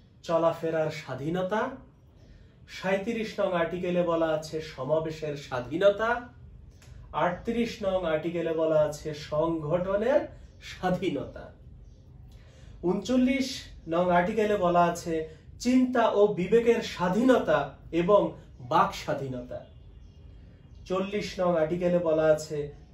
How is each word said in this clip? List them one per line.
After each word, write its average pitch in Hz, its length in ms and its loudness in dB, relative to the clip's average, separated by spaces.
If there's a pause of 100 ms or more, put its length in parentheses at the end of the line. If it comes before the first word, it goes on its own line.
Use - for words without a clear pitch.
(220)
"চলাফেরার 160 680 0
স্বাধীনতা।" 185 800 -4 (1000)
সাঁইত্রিশ 208 720 -4
নং 185 120 0
আর্টিকেলে 175 500 0
বলা 165 240 2
আছে, 156 340 -2
"সমাবেশের 151 760 -4
স্বাধীনতা।" 202 920 0 (840)
আটত্রিশ 185 720 -2
নং 185 220 0
আর্টিকেলে 165 480 -2
বলা 160 280 2
আছে, 151 340 -2
"সংগঠনের 175 1040 0 (420)
স্বাধীনতা।" 180 880 -6 (1300)
ঊনচল্লিশ 254 800 0 (260)
নং 180 220 2
আর্টিকেলে 208 460 2
বলা 175 280 4
আছে, 165 440 -2 (300)
"চিন্তা 247 500 4
ও 202 180 6
বিবেকের 214 560 4
স্বাধীনতা 185 960 2 (140)
এবং 175 400 4 (280)
বাক 131 340 2
স্বাধীনতা।" 127 720 -8 (1200)
চল্লিশ 196 560 -4
নং 175 160 4
আর্টিকেলে 175 420 2
বলা 160 240 2
আছে, 151 500 0 (220)